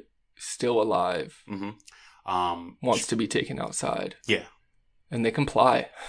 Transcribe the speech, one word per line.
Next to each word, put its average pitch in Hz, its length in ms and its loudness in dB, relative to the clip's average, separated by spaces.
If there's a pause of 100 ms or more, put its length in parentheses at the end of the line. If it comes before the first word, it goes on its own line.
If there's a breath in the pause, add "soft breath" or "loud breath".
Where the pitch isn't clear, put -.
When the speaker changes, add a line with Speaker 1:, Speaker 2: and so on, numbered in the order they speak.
(360)
Speaker 1:
still - 440 0
alive, 90 680 0
Speaker 2:
Mm-hmm. 101 240 -8 (540 loud breath)
Um, 87 560 -2
Speaker 1:
wants 120 280 2
to - 80 0
be 113 120 0
taken - 320 -2
outside. - 560 -4 (100)
Speaker 2:
Yeah. 98 200 0 (640)
Speaker 1:
And 117 140 -2
they 117 60 4
comply. 127 600 4 (180 loud breath)